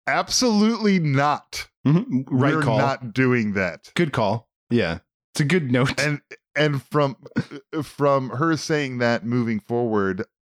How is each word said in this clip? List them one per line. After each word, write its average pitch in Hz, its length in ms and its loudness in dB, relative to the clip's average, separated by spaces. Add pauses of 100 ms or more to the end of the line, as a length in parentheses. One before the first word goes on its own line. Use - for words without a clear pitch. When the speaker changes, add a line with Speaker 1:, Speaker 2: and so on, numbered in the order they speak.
Speaker 1:
"Absolutely 208 920 2
not. 143 680 -2 (180)
Speaker 2:
Mm-hmm. 156 360 2 (140)
Right 139 200 2
Speaker 1:
We're 156 60 0
Speaker 2:
call. 113 160 2
Speaker 1:
not 127 360 -2
doing 123 400 2
that." 90 400 -4
Speaker 2:
Good 170 180 0
call. 113 360 -2 (200)
Yeah. 95 300 0 (340)
It's - 80 -6
a 151 40 2
good 147 260 0
note. 123 300 2
Speaker 1:
And, 147 200 -2 (360)
and 147 260 0
from, 143 340 0 (680)
from 139 460 0
her 156 260 0
saying 143 420 -4
that 120 260 0
moving 117 360 0
forward, 107 640 -2 (200)